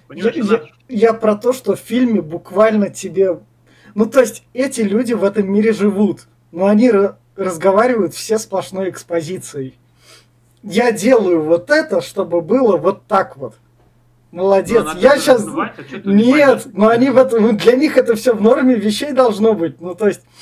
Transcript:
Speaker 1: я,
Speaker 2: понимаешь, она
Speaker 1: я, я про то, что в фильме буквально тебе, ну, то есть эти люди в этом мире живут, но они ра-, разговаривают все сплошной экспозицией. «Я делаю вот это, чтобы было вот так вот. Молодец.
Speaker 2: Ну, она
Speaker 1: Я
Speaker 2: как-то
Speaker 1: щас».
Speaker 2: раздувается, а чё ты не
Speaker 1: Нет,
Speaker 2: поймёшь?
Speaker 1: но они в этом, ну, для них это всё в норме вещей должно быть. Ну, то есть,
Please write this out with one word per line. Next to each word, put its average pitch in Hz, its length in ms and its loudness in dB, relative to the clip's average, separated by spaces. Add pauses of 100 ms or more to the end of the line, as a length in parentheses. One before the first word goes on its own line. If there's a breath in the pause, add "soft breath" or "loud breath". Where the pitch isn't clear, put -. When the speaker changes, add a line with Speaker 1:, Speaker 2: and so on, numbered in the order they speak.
(140)
Speaker 1:
я, 185 160 -4
Speaker 2:
понимаешь, 330 100 -8
она 220 180 -2
Speaker 1:
я, - 100 -10 (200)
я 226 260 2
про 214 220 -2
то, 233 160 -2
что 202 240 -4
в - 40 -16
фильме 233 420 -2
буквально 202 680 -2
тебе, 185 500 -2 (540 soft breath)
ну, 220 120 0
то 262 140 2
есть 220 240 -2 (100)
эти 262 280 -4
люди 220 320 -2
в 180 100 -2
этом 202 280 -2
мире 214 200 2
живут, 190 560 -2 (240)
но 180 140 -2
они 214 240 2
ра-, 202 280 -2 (180)
разговаривают 190 800 -2
все 220 240 -6
сплошной 190 520 -8
экспозицией. 151 880 -10 (840 soft breath)
«Я 226 300 0
делаю 185 500 2
вот 170 280 -2
это, 202 320 0
чтобы 170 400 -4
было 208 340 0
вот 180 300 -4
так 196 300 -2
вот. 135 200 -14 (760)
Молодец. 196 520 0
Speaker 2:
Ну, 156 60 -8
она 160 40 -8
Speaker 1:
Я 202 160 4
Speaker 2:
как-то 277 140 2
Speaker 1:
щас». 233 220 2
Speaker 2:
раздувается, 190 360 -8
а - 20 -16
чё 135 160 -14
ты 196 120 -2
не 208 120 6
Speaker 1:
Нет, - 0 -
Speaker 2:
поймёшь? 262 500 4
Speaker 1:
но 202 140 2
они 240 220 2
в 233 80 4
этом, 233 240 2
ну, 240 100 2
для 226 240 2
них 262 220 0
это 233 180 2
всё 226 180 0
в 202 80 -4
норме 254 340 4
вещей 214 360 -4
должно 220 420 2
быть. 165 260 -6
Ну, 175 140 -10
то 208 140 0
есть, - 140 -4 (200 loud breath)